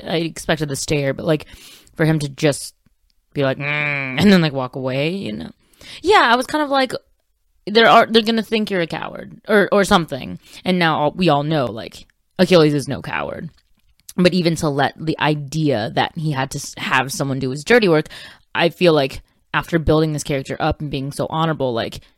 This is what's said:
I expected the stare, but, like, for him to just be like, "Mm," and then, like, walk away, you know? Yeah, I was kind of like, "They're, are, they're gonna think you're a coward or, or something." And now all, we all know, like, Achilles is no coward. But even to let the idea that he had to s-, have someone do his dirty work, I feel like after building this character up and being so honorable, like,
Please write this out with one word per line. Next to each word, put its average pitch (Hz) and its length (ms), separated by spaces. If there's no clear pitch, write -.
I 185 120
expected 160 520
the 139 80
stare, 139 380
but, - 100
like, 156 220
for 165 100
him 156 140
to 147 100
just 139 460
be 143 100
like, 135 160
"Mm," 143 640
and 202 100
then, 185 120
like, 151 100
walk 131 240
away, 135 340
you 202 220
know? 214 180
Yeah, 339 280
I 233 60
was 254 100
kind 302 160
of 285 80
like, 269 220
"They're, 220 220
are, 226 180
they're 226 160
gonna 220 200
think 214 280
you're 185 120
a 165 40
coward - 640
or, 208 240
or 202 120
something." 165 540
And 185 140
now 160 200
all, 147 140
we 180 160
all 143 140
know, 147 240
like, 107 400
Achilles 170 360
is 131 140
no 117 140
coward. - 480
But 180 180
even 170 220
to 160 120
let 139 300
the 156 200
idea 143 760
that 131 220
he 156 160
had 135 180
to 143 80
s-, - 180
have 135 340
someone 135 280
do 135 120
his 131 140
dirty 226 240
work, 156 200
I 170 140
feel 165 240
like 135 300
after 165 240
building 156 340
this 147 120
character 135 360
up 156 200
and 151 100
being 139 220
so 135 180
honorable, 151 420
like, 110 280